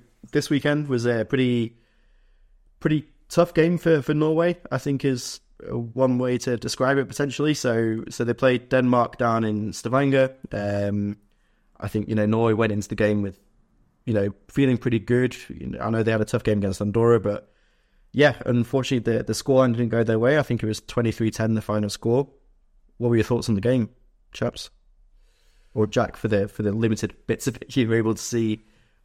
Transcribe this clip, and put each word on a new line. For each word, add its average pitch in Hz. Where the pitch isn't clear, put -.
this 147
weekend 147
was 123
a 117
pretty, 123
pretty 156
tough 175
game 165
for, 160
for 156
Norway, 160
I 135
think 139
is, 127
uh, 123
one 123
way 127
to 123
describe 131
it 135
potentially. 143
So, 113
so -
they 117
played 127
Denmark 123
down 113
in 107
Stavanger. 135
Um, 101
I -
think, 107
you 110
know, 107
Norway 113
went 107
into 104
the -
game 104
with, 98
you 117
know, 101
feeling 131
pretty 117
good. 123
You -
know, -
I 110
know 113
they 110
had 110
a 104
tough -
game 104
against 98
Andorra, 113
but 104
yeah, 139
unfortunately 123
the, 113
the 110
scoreline 131
didn't 117
go 113
their 110
way. 131
I 139
think 117
it 110
was 107
twenty-three 113
ten 110
the 107
final 104
score. 123
What 120
were 120
your 110
thoughts 123
on 110
the 98
game, 117
chaps? -
Or 110
Jack, 113
for -
the, 104
for -
the 104
limited 110
bits 113
of 120
it -
you 123
were 113
able 113
to -
see 110